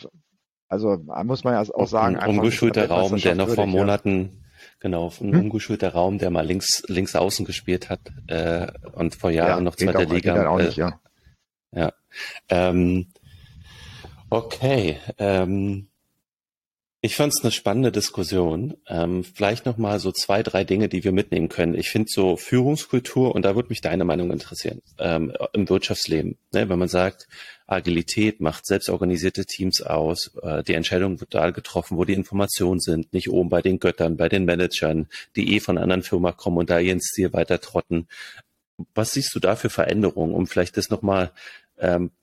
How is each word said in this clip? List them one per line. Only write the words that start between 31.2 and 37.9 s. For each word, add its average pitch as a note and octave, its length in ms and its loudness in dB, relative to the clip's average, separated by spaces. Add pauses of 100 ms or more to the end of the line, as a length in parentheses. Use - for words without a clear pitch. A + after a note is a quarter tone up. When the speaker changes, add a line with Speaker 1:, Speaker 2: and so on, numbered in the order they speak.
Speaker 2:
da E2 160 2
getroffen, - 480 -6
wo F2 80 2
die G2 80 0
Informationen F#2+ 640 0
sind, E2 320 -2
nicht F#2 180 -2
oben F2+ 200 2
bei F2 120 2
den F#2 180 0
Göttern, E2+ 360 0
bei E2 140 2
den F#2+ 160 2
Managern, E2+ 640 0 (260)
die G2+ 200 2
eh G#2 40 4
von F2+ 180 -2
einer F2 60 -2
anderen F#2 200 2
Firma F2 280 0
kommen F2 260 -2
und F2 120 0
da E2+ 100 4
ihren F2+ 220 2
Stil - 320 -2
weiter E2+ 260 0
trotten. E2+ 480 -4 (880)